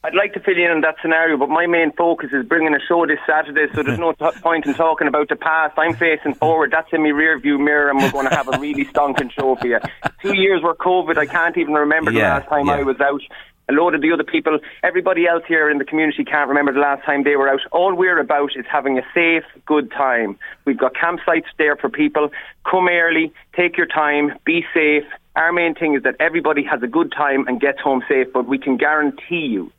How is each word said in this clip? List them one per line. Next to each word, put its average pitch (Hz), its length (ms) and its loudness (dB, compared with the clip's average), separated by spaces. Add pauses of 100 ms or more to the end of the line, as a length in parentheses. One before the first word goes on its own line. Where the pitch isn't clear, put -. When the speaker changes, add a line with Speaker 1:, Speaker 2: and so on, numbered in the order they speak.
Speaker 1:
I'd 160 120 -6
like 202 180 0
to 196 80 -8
fill 190 160 0
you 175 80 2
in 170 60 2
on 160 100 2
that 156 220 0
scenario, 160 340 2
but 135 140 0
my 170 160 2
main 165 260 2
focus 165 400 -2
is 131 140 -2
bringing 160 280 2
a 139 60 0
show 170 260 0
this 147 200 0
Saturday, 151 480 0
so 151 80 -2
there's 135 160 -2
no 165 140 0
t-, 156 180 0 (100)
point 165 260 -2
in 139 80 -2
talking 160 320 2
about 147 220 0
the 147 80 -2
past. 160 420 0
I'm 165 160 0
facing 156 400 0
forward. 156 380 2
That's 160 200 0
in 160 100 0
my 151 80 4
rear 156 280 2
view 143 200 0
mirror, 147 320 2
and 139 100 2
we're 135 100 2
gonna 135 240 0
have 135 180 -2
a 135 60 -2
really 139 280 -4
stonking 135 440 0
show 135 260 0
for 123 100 -6
you. 117 120 0 (440)
Two 202 120 -2
years 190 280 2
were 165 120 0
covid. 165 440 0
I 147 80 0
can't 170 320 -2
even 151 160 0
remember 151 380 2
the 113 80 2
Speaker 2:
Yeah, 123 180 2
Speaker 1:
last - 100 -8
time 147 180 0
Speaker 2:
yeah. 143 100 2
Speaker 1:
I 143 60 -2
was 135 180 -2
out. 143 200 0 (480)
A 135 40 0
load 165 220 2
of 151 60 -2
the 156 100 2
other 160 140 0
people, 151 340 0 (240)
everybody 175 460 0
else 170 180 0
here 156 240 2
in 143 80 2
the 139 60 -2
community 156 400 0
can't 143 240 0
remember 139 240 2
the 139 80 0
last 143 240 0
time 143 180 0
they 143 140 4
were 135 120 4
out. 135 120 2 (100)
All 180 240 2
we're 180 240 2
about 143 380 0
is 123 120 -10
having 135 300 0
a 123 40 -4 (120)
safe, 165 300 2 (200)
good 151 280 0
time. 120 440 0 (280)
We've 139 140 0
got 131 160 0
campsites 170 500 0 (140)
there 147 180 2
for 135 120 -4
people. 147 420 0 (380)
Come 180 200 2
early, 165 440 0 (220)
take 175 220 0
your 170 100 0
time, 147 460 0 (120)
be 165 200 0 (100)
safe. 151 300 2 (320)
Our 165 160 2
main 170 240 0
thing 151 180 0
is 127 80 -2
that - 160 0
everybody 156 460 0
has 120 180 -4
a 127 60 -4
good 165 240 0
time 139 340 0
and 127 140 -2
gets 139 200 0
home 131 280 0
safe, 131 240 2
but 123 160 0
we 135 100 0
can 131 180 -2
guarantee 151 680 0
you 98 320 -4